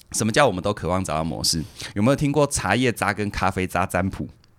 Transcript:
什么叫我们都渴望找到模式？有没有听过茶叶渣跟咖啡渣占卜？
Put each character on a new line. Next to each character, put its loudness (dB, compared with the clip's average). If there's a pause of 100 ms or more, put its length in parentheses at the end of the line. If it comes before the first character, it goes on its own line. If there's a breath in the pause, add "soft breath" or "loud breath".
(120)
什 -2
么 0
叫 4
我 2
们 -4
都 0
渴 -6
望 0
找 -4
到 0
模 -4
式？ 0 (300 loud breath)
有 -2
没 4
有 4
听 0
过 4
茶 0
叶 4
渣 0
跟 -4
咖 0
啡 0
渣 0
占 0
卜？ -6 (300)